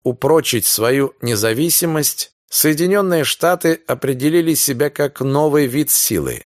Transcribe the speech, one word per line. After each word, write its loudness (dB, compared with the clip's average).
упрочить 0
свою 0
независимость, -2
Соединённые 0
Штаты 0
определили 0
себя 0
как -4
новый 2
вид -2
силы. -2